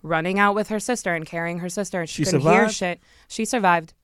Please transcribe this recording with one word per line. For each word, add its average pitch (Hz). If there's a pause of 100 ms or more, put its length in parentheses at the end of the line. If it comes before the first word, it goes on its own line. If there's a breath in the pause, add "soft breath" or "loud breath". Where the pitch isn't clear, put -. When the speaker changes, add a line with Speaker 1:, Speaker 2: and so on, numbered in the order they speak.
Speaker 1:
running 165
out 202
with 208
her 214
sister 202
and 160
carrying 170
her 180
sister, 190
and 160
she 156
Speaker 2:
She 180
Speaker 1:
couldn't 143
hear 160 (160)
Speaker 2:
survived? 214
Speaker 1:
shit. 175 (260 soft breath)
She 220
survived. 175